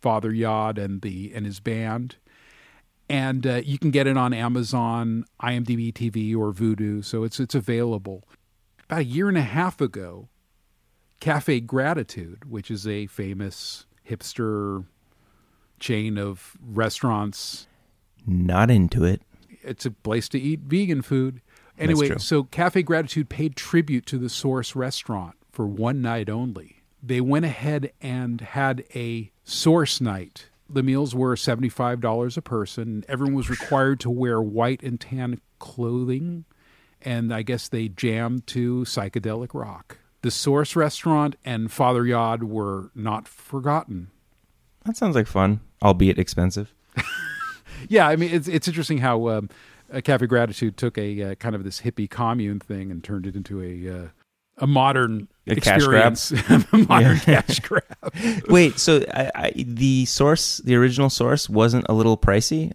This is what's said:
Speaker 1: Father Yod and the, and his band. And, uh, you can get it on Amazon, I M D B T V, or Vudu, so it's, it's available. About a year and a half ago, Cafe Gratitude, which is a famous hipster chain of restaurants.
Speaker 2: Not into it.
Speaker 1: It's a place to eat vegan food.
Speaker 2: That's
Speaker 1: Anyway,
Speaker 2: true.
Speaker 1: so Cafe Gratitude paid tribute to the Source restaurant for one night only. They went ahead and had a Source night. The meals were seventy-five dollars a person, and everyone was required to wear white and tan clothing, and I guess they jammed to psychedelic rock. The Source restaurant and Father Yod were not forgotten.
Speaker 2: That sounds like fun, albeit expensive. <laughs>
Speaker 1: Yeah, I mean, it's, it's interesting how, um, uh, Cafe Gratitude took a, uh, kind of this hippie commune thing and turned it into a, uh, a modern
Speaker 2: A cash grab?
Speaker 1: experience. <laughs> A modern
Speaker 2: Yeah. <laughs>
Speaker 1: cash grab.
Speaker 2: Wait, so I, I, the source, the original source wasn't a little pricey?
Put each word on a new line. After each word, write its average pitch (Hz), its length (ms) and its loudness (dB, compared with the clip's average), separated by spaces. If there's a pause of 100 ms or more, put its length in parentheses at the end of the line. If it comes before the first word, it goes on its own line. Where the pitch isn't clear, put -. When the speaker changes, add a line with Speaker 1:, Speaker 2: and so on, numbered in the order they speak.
Speaker 1:
Father 110 320 0
Yod 110 460 -2
and 98 240 -6
the, 98 320 -10
and 107 100 -6
his 98 140 -10
band. 113 560 -6 (920)
And, 131 380 -2
uh, 123 180 0
you 139 140 -4
can 151 140 0
get 135 160 4
it 135 100 2
on 123 160 2
Amazon, 117 920 -2 (140)
I 120 140 -2
M 123 100 -2
D 120 120 -2
B 117 160 -4
T 117 180 -4
V, 110 240 -2
or 107 180 0
Vudu, 104 540 -2
so 113 180 -4
it's, 113 160 -8
it's 131 140 -4
available. 113 760 -4 (580)
About 160 160 -4
a 139 40 0
year 156 240 -2
and 190 80 0
a 156 40 2
half 151 380 -2
ago, 98 480 -8 (920)
Cafe 147 400 0
Gratitude, 120 920 -4
which 110 220 -10
is 104 160 -8
a 104 180 -6
famous 98 800 -10 (240)
hipster 104 760 -4 (960)
chain 107 380 -4
of 101 420 -8
restaurants. 107 1080 -4 (580)
Speaker 2:
Not 90 460 2
into 98 320 4
it. 90 180 2 (400)
Speaker 1:
It's - 240 -12
a 123 60 -4
place 110 380 -4
to 139 100 -2
eat 147 220 -4
vegan 156 400 0
food. 131 400 -2 (340)
Speaker 2:
That's 156 140 -2
Speaker 1:
Anyway, 147 200 4
Speaker 2:
true. 127 100 -2
Speaker 1:
so 147 240 0
Cafe 175 400 0
Gratitude 156 460 -2
paid 151 260 -4
tribute 151 500 0
to 135 140 -6
the 123 100 -4
Source 131 460 -4
restaurant 117 600 -6 (160)
for 110 160 -4
one 113 340 -2
night 113 280 -4
only. 107 540 -8 (180)
They 131 180 -2
went 143 260 2
ahead 139 540 -4
and 123 420 -6
had 135 420 -2 (120)
a 117 360 -8 (120)
Source - 560 2
night. 95 500 -4 (200)
The 139 140 0
meals 135 320 0
were 127 200 0
seventy-five 123 640 -2
dollars 120 380 -2
a 165 60 -10
person, 113 400 -6
and 110 240 -8
everyone 139 280 -2
was 120 140 -4
required 135 520 0
to 123 80 -4
wear 120 320 0
white 117 420 -2
and 120 180 -6
tan 123 400 -8 (160)
clothing, 127 880 -4 (560)
and 117 320 -2
I 110 80 -4
guess 120 260 -6
they 113 200 -4
jammed 117 600 -2
to 123 340 -2
psychedelic 110 720 -6
rock. 113 440 -12 (240)
The 120 100 -2
Source 143 440 0
restaurant 151 680 0
and 113 280 -4
Father 123 340 2
Yod 117 380 0
were 101 500 -4
not 107 340 -6
forgotten. 131 840 -4 (760)
Speaker 2:
That 226 100 -4
sounds 185 200 0
like 110 120 4
fun, 98 340 2 (200)
albeit 95 380 6
expensive. 92 560 -2 (200)
<laughs> - 80 -4 (840)
Speaker 1:
Yeah, 196 200 8
I 151 80 4
mean, 165 180 0
it's, 160 140 0
it's 165 200 0
interesting 156 320 -2
how, 117 280 2
um, 107 220 -2 (440)
uh, 135 80 -4
Cafe 131 240 2
Gratitude 117 500 0
took 120 220 -4
a, 104 240 -4
uh, 98 140 -6
kind 113 180 -6
of 98 100 -6
this 95 180 -10
hippie 113 280 -4
commune 113 500 -2
thing 98 300 -10
and 87 140 -10
turned 98 240 -6
it 95 80 -8
into 98 260 -8
a, 90 440 -10
uh, - 20 -16 (500)
a 131 100 0
modern 131 600 2 (200)
Speaker 2:
A - 100 2
cash 110 280 6
grab? 117 280 8
Speaker 1:
experience. - 540 4
<laughs> - 60 -4
A 214 40 10
modern 165 500 8
Speaker 2:
Yeah. 131 140 8
<laughs> - 0 -
Speaker 1:
cash - 180 -2
grab. - 240 -2 (640)
Speaker 2:
Wait, 170 320 8
so 156 240 4 (100)
I, 135 220 -2
I, - 200 0
the 127 500 2
source, - 540 2
the 123 160 4
original 127 340 6
source 127 400 0
wasn't 113 400 4
a 110 40 4
little 110 240 6
pricey? 156 580 2